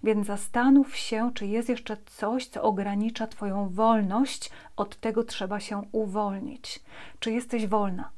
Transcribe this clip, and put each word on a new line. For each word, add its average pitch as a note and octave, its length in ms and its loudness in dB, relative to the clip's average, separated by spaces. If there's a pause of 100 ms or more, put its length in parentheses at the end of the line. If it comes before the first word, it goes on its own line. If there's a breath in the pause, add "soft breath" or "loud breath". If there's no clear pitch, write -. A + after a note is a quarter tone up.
Więc G#3 240 2
zastanów B3+ 680 6
się, A3+ 380 0
czy G#3 120 -4
jest A3+ 240 0
jeszcze A3+ 360 -2
coś, B3 420 -4
co - 160 -8
ogranicza G#3 640 0
Twoją G3+ 420 -4
wolność. A3 800 2 (240 loud breath)
Od - 240 -4
tego A3+ 240 0
trzeba G#3 360 -4
się G3+ 320 -6
uwolnić. G3+ 920 -4 (360 loud breath)
Czy A3+ 120 -2
jesteś A#3 360 -2
wolna? G3 500 0